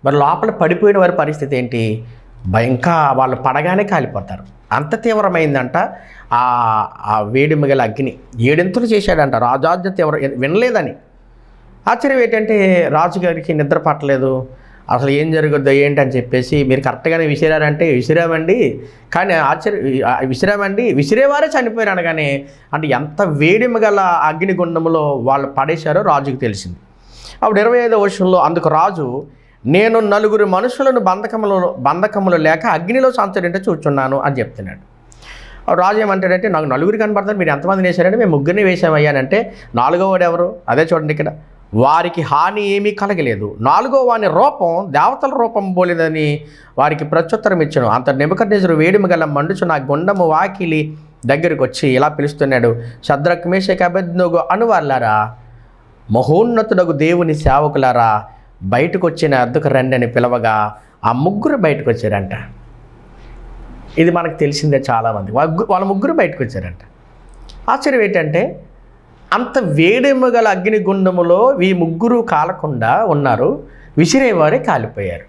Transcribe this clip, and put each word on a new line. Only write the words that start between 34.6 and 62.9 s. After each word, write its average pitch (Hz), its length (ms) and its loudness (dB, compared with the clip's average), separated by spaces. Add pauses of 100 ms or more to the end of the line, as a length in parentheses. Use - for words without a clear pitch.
అప్పుడు 175 200 0
రాజు 202 180 2
ఏమంటాడంటే, 190 500 0
"నాకు 156 160 0
నలుగురు 156 320 0
కనబడతారు, 208 400 -2
మీరు 170 140 0
ఎంతమందిని 180 380 0
వేశారంటే 175 280 2
మేము 185 140 2
ముగ్గురిని 160 340 2
వేశామయ్యా" 160 460 2
అని 139 80 0
అంటే 185 360 -2 (200)
నాలుగో 170 360 2
వాడు 180 140 2
ఎవరు? 175 320 0 (120)
అదే 139 240 2
చూడండి 156 200 0
ఇక్కడ, 156 200 -4 (420)
"వారికి 160 480 2
హాని 185 460 0
ఏమీ 202 220 0
కలగలేదు, 147 720 -4
నాలుగో 233 420 2
వాని 226 240 0
రూపం 185 680 0
దేవతల 247 380 0 (100)
రూపం 214 320 -2
పోలేదని 160 720 0 (340)
వారికి 151 260 0
ప్రత్యుత్తరం 165 560 0
ఇచ్చాను." 139 280 0
అంత 123 220 0
నెబుకద్నెజరు 180 640 0
వేడిమి 185 340 2
గల 165 160 2
మండుచు 156 400 -2
నా 165 100 0
గుండము 160 520 0
వాకిలి 160 720 -2 (300)
దగ్గరకు 143 380 0
వచ్చి 135 240 -2
ఇలా 131 200 2
పిలుస్తున్నాడు, 135 680 0 (280)
"షద్రక్ 170 420 -2
మేషక్ 190 360 0
అబేద్నెగో 175 680 0
అనువార్లారా, 131 840 0 (760)
మహోన్నతుడగు 185 840 2
దేవుని 160 420 0
సేవకులారా, 131 880 2 (380)
బయటకు 160 440 0
వచ్చిన 156 280 0
అద్దకు 131 340 0
రండి" 131 280 2
అని 120 100 0
పిలవగా 113 680 0 (300)
ఆ 113 80 2
ముగ్గురు 202 440 0
బయటకు 156 340 0
వచ్చారంట. 101 400 -2 (1700)